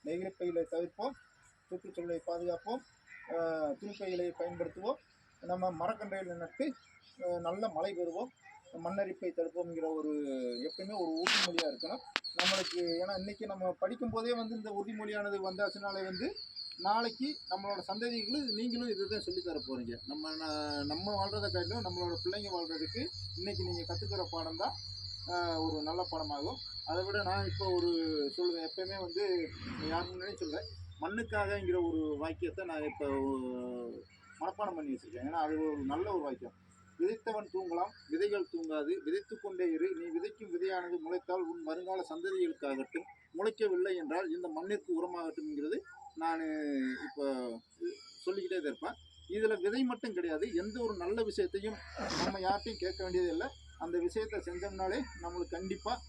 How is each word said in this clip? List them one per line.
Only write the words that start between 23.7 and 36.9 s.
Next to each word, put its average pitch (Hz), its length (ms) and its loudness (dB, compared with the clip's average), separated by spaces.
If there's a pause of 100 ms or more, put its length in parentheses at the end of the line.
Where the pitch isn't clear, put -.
கத்துக்கிற 185 420 -2
பாடம் 160 260 -2
தான், - 180 0 (520)
ஆஹ், 175 320 2
ஒரு 160 240 2
நல்ல 170 280 0
பாடமாகும். 156 480 -2 (280)
அதை 175 180 2
விட 202 180 2
நான் 196 240 2
இப்போ 190 260 0
ஒரு 175 180 6 (460)
சொல்லுவேன், 170 320 2
எப்பயுமே 190 320 -4
வந்து 180 240 0 (640)
யார் 170 160 2
முன்னாடியும் 185 380 -6
சொல்லுவேன், 151 260 -4 (320)
மண்ணுக்காகங்கிற 202 840 2
ஒரு 160 360 2
வாக்கியத்தை 165 460 -2
நான் 160 200 -2
இப்போ 147 220 -2 (1300)
மனப்பாடம் 190 360 -2
பண்ணி 151 180 -2
வச்சிருக்கேன். 120 340 -6
ஏன்னா 165 140 0
அது 156 200 4
ஒரு 151 240 2
நல்ல 170 280 2
ஒரு 180 100 2
வாக்கியம். 143 320 -4 (440)